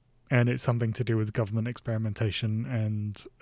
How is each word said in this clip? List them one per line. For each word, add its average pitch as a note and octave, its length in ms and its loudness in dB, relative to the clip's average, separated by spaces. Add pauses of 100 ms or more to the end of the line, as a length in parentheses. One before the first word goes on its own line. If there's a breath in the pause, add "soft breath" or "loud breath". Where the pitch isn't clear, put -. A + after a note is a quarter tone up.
(320)
and A#2+ 180 6
it's B2 140 0
something A#2 300 0
to A#2+ 120 -2
do A2+ 120 2
with G#2+ 160 0
government A2 360 0
experimentation A2 960 -2
and G#2+ 580 -2 (180)